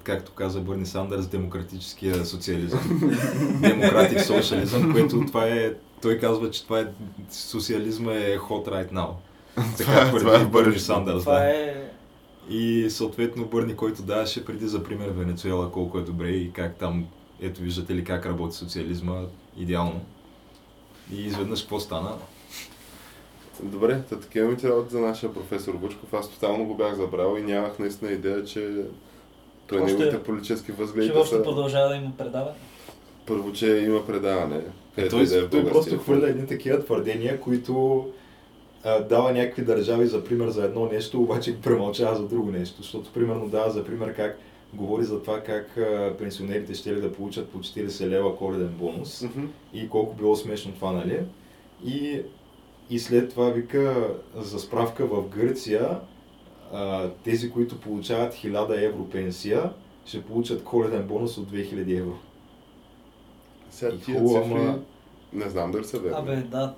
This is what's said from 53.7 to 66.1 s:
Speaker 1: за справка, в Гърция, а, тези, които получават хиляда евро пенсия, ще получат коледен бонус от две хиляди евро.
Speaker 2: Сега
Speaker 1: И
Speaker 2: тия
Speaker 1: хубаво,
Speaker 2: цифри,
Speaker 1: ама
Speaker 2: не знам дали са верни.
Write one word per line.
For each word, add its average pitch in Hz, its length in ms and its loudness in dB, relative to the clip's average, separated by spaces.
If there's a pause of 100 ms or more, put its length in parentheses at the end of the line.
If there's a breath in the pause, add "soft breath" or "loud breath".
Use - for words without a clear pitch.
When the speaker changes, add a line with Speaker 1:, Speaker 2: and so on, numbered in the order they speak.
Speaker 1:
за 101 240 -8
справка, 117 460 0
в 104 240 0
Гърция, 117 720 0 (720)
а, 95 360 -2 (140)
тези, 117 280 0
които 120 280 0
получават 113 540 -2
хиляда 104 520 0
евро 98 240 -2
пенсия, 101 600 -2 (360)
ще 110 180 -10
получат 113 400 -4
коледен 110 400 0
бонус 107 340 -4
от 98 100 -10
две 101 160 -6
хиляди 92 320 -2
евро. 87 220 -4 (1500)
Speaker 2:
Сега 117 240 -4
Speaker 1:
И 90 40 -10
Speaker 2:
тия 127 200 -2
Speaker 1:
хубаво, 117 240 6
Speaker 2:
цифри, 120 160 0
Speaker 1:
ама 135 200 0 (540)
Speaker 2:
не 101 160 -4
знам 90 220 -2
дали 107 120 -2
са 117 160 -6
верни. 87 200 -2